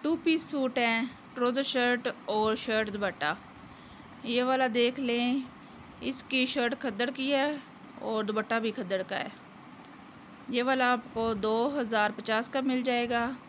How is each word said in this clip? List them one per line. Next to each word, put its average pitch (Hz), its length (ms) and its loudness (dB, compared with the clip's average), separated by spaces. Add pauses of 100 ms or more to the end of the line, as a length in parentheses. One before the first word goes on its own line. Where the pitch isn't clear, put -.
Two 320 140 2
piece 330 340 2
suit 262 280 0
हैं, 233 300 2 (260)
trouser 247 300 2
shirt 247 420 2 (220)
और 214 280 4
shirt 220 320 0
दुपट्टा। 185 460 0 (880)
ये 240 180 2
वाला 262 260 4
देख 240 300 4
लें, 247 440 2 (600)
इसकी 254 440 0
shirt 254 280 0
खद्दड़ 240 360 -2
की 269 180 -2
है 285 300 2 (440)
और 214 220 0
दुपट्टा 214 340 0
भी 220 120 0
खद्दड़ 190 320 -2
का - 120 -4
है। 247 160 -4 (1200)
ये 240 120 2
वाला 254 300 4
आपको 226 420 0
दो 220 340 2
हज़ार 220 440 2
पचास 226 340 0
का 269 160 0
मिल 254 200 2
जाएगा। 240 520 0 (140)